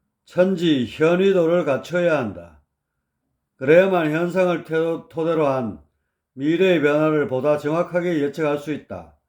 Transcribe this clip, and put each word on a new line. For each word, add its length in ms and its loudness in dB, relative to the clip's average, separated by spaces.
천지 640 0
현의도를 800 2
갖춰야 500 -2
한다. 460 -8
그래야만 560 4
현상을 520 0
태도-, 460 -4
토대로 360 -2
한 320 -4
미래의 480 2
변화를 480 2
보다 300 0
정확하게 640 -2
예측할 340 -2
수 160 -8
있다. 460 -14